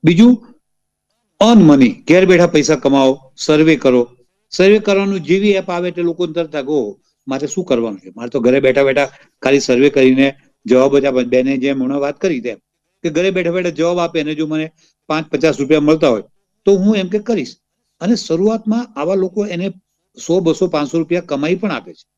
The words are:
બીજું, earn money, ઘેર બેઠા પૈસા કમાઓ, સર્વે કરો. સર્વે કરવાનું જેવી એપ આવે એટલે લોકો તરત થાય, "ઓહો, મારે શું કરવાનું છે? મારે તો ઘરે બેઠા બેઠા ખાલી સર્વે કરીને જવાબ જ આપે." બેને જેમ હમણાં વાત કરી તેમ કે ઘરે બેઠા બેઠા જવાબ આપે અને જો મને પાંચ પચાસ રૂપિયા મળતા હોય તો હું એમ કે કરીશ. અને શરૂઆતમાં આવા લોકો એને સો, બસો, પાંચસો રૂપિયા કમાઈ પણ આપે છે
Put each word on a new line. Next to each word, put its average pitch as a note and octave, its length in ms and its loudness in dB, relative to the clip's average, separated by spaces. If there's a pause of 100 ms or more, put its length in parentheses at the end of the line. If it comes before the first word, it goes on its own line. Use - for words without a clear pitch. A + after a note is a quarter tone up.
બીજું, A3 420 4 (960)
earn G3+ 300 6
money, C3 180 4 (180)
ઘેર F#3 180 6
બેઠા F3 200 4
પૈસા D3+ 300 0
કમાઓ, C3+ 600 0
સર્વે D#3 400 2
કરો. B2 320 2 (420)
સર્વે G3 280 4
કરવાનું G3 420 -2
જેવી F#3+ 300 0
એપ F#3+ 200 -2
આવે F3+ 180 -4
એટલે F3 140 -6
લોકો E3+ 240 -4
તરત D#3+ 260 -6
થાય, D3 100 -6
"ઓહો, C3 360 -4 (300)
મારે C3+ 180 -6
શું F3 180 -8
કરવાનું A2+ 360 -4
છે? F#2 160 -20
મારે A#2 120 -12
તો A#2 120 -6
ઘરે B2+ 200 2
બેઠા C3+ 220 2
બેઠા C3+ 260 0 (340)
ખાલી C#3 180 2
સર્વે C3 300 2
કરીને C3+ 460 2 (300)
જવાબ C3+ 320 2
જ C#3 60 0
આપે." B2+ 200 -2
બેને B2+ 320 0
જેમ C3+ 260 -4
હમણાં C#3 180 -4
વાત C#3+ 200 -6
કરી D#3+ 200 -4
તેમ A2 160 -10 (460)
કે E3+ 80 -4
ઘરે F3 200 -2
બેઠા F3 200 -4
બેઠા F3 180 -4
જવાબ E3+ 300 -2
આપે E3+ 220 -4
અને D3+ 140 -6
જો D#3 120 -6
મને D#3 260 -6 (340)
પાંચ D#3 240 -6
પચાસ D#3 300 0
રૂપિયા D3 200 2
મળતા D#3 280 2
હોય A2 140 -2 (420)
તો G3 80 4
હું G3+ 240 2
એમ F#3 120 -4
કે G#3 100 -4
કરીશ. G#3 380 -6 (440)
અને G3+ 140 0
શરૂઆતમાં G#3+ 880 -4
આવા E3+ 140 -2
લોકો F#3+ 320 -4
એને F#3 260 -8 (540)
સો, F3 140 0
બસો, E3 260 -2
પાંચસો D3+ 320 -4
રૂપિયા E3+ 220 -4
કમાઈ D#3 340 -4
પણ G3 160 -6
આપે A2 220 -10
છે - 140 -20 (100)